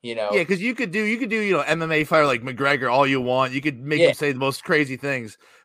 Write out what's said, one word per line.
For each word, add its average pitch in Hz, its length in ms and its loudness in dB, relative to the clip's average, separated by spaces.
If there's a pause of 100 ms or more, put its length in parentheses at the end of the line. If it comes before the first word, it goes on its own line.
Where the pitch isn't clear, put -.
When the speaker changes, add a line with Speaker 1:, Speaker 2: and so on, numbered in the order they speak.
Speaker 1:
you 117 140 -8
know? 104 160 -2
Speaker 2:
Yeah, 175 120 2
'cause 180 160 -2
you 233 140 -2
could 220 180 -4
do, 214 120 -2
you 220 140 -2
could 233 120 -4
do, 220 100 -2
you 202 140 0
know, 147 80 2
M 160 220 -2
M 160 80 -4
A 156 120 2
fighter 151 220 4
like 127 160 0
McGregor 131 500 0
all 139 140 6
you 135 160 2
want. 127 320 0
You 139 80 -4
could 139 180 -4
make 151 220 0
Speaker 1:
Yeah. 170 60 8
Speaker 2:
him 127 60 4
say 143 180 -2
the 127 80 -4
most 135 240 -2
crazy 147 340 0
things. 131 400 -6 (280)